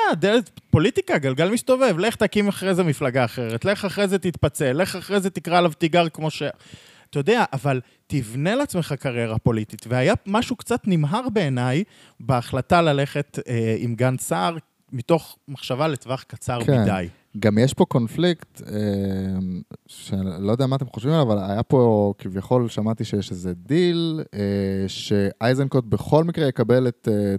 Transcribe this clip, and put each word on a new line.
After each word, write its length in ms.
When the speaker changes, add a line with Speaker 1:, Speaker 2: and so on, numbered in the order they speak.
Speaker 1:
דלת, 400
פוליטיקה, 480
גלגל 340
מסתובב. 480
לך 160
תקים 320
אחרי 280
זה 80
מפלגה 420
אחרת. 400
לך 200
אחרי 220
זה 120
תתפצל. 520
לך 240
אחרי 260
זה 80
תקרא 280
עליו 200
תיגר 320
כמו 220
ש-, 120
אתה 100
יודע, 240
אבל 280
תבנה 480
לעצמך 440
קריירה 400
פוליטית. 500
והיה 240
משהו 280
קצת 320
נמהר 420
בעיניי 540
בהחלטה 600
ללכת, 640
אה, 320
עם 160
גנץ 280
סער, 340
מתוך 440
מחשבה 400
לטווח 360
קצר 420
Speaker 2:
כן. 160
Speaker 1:
מדי. 260
Speaker 2:
גם 180
יש 160
פה 120
קונפליקט, 840
אה, 60
שאני 420
לא 120
יודע 160
מה 80
אתם 180
חושבים 200
עליו, 140
אבל 240
היה 120
פה, 540
כביכול, 520
שמעתי 360
שיש 260
איזה 240
דיל, 640
אה, 60
שאיזנקוט 1000
בכל 380
מקרה 240
יקבל 400
את, 240
אה, 280